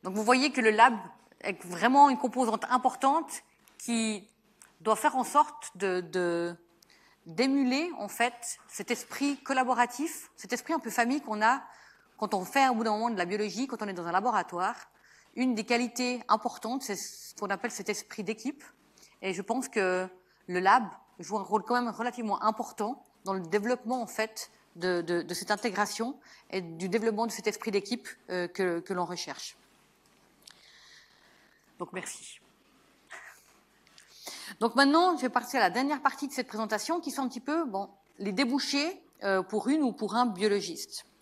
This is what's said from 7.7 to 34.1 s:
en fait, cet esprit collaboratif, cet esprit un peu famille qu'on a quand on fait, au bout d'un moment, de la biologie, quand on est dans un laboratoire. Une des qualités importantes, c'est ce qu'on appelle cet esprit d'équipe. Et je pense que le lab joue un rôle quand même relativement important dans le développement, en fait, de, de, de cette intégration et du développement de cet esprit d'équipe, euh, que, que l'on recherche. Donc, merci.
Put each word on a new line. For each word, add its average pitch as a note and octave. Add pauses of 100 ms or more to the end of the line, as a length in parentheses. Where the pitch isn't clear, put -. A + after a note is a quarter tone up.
en G#3
fait, - (100)
cet -
esprit C#4
collaboratif, B3+
cet -
esprit B3+
un D4+
peu A3+
famille B3
qu'on G#3+
a B3+ (560)
quand G#3+
on F#3
fait, C4+
au B3+
bout A3
d'un A3
moment, A3+
de A3
la F3+
biologie, G#3
quand A#3+
on G#3+
est F#3+
dans F3
un E3+
laboratoire. G3 (580)
Une B3+
des G#3+
qualités B3
importantes, A#3
c'est G3+
ce -
qu'on G3+
appelle G3
cet -
esprit -
d'équipe. A3 (600)
Et F#3+
je F3+
pense B3
que F#3 (380)
le F3+
lab G#3 (340)
joue E3
un G3
rôle G#3+
quand A#3+
même B3
relativement A3+
important G#3+ (200)
dans G3
le F#3+
développement, A3+
en G#3
fait, - (260)
de, F3
de, E3+
de E3
cette F#3+
intégration G#3 (320)
et F#3+
du E3+
développement A3
de A3
cet -
esprit G#3+
d'équipe, G3+ (220)
euh, F3+
que, F3
que F3
l'on F3+
recherche. E3 (2250)
Donc, F3+
merci. - (2250)